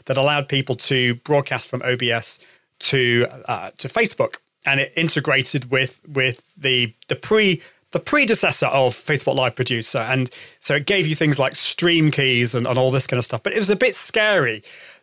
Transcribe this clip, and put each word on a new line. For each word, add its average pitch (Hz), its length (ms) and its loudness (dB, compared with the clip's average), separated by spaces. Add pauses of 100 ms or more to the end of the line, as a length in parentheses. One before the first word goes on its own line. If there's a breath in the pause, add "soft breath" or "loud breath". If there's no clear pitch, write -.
that 131 100 -4
allowed 143 320 2
people 135 300 -2
to 123 380 0
broadcast 139 520 -2
from 123 160 -8
O 123 140 0
B 120 160 0
S - 260 -4 (400 soft breath)
to, 120 480 2 (220)
uh, 120 300 -6
to 139 100 -8
Facebook. - 480 -2 (280)
And 139 140 0
it 135 160 -4
integrated 139 720 0
with, 131 380 0
with 131 480 -4
the, 127 380 0 (160)
the - 80 -4
pre-, 208 440 2 (300 loud breath)
the 175 80 -2
predecessor 214 680 0
of 131 260 2
Facebook 139 400 -2
Live 127 220 -2
Producer. 123 420 -4
And 127 320 -2 (300 loud breath)
so - 160 0
it 147 100 -4
gave 190 220 2
you 156 80 -2
things 147 240 2
like 131 160 0
stream 165 560 2
keys 123 420 2
and, 120 140 -2
and 123 100 0
all 131 140 4
this 131 160 0
kind 127 100 -2
of 117 80 0
stuff, - 160 -4
but 208 100 -2
it 208 60 -4
was 202 140 2
a 202 40 2
bit 233 200 2
scary. 180 680 0 (420 loud breath)